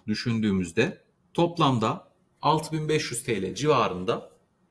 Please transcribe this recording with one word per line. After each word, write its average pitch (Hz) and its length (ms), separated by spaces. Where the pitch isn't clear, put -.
düşündüğümüzde 107 960
toplamda 147 760
altı 151 300
bin 151 160
beş 151 220
yüz 120 120
T 107 200
L 92 120
civarında 110 760